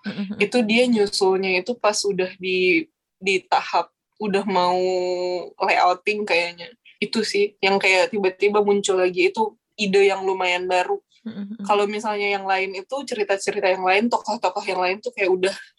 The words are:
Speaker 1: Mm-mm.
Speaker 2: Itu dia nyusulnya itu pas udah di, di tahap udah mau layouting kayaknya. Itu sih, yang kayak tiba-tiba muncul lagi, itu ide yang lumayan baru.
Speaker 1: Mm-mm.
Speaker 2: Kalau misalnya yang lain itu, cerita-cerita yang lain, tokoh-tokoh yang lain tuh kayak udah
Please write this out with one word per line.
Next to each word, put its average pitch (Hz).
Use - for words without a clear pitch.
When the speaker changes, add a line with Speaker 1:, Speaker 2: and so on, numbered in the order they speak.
Speaker 1:
Mm-mm. 202
Speaker 2:
Itu 202
dia 226
nyusulnya 190
itu 185
pas 208
udah 185
di, 180
di 190
tahap -
udah 208
mau 180
layouting 180
kayaknya. 175
Itu 214
sih, 202
yang 196
kayak 190
tiba-tiba 202
muncul 202
lagi, 185
itu -
ide 196
yang 190
lumayan 185
baru. 185
Speaker 1:
Mm-mm. 214
Speaker 2:
Kalau 208
misalnya 208
yang 196
lain 190
itu, 196
cerita-cerita 202
yang 185
lain, 196
tokoh-tokoh 214
yang 196
lain 185
tuh 240
kayak 202
udah 185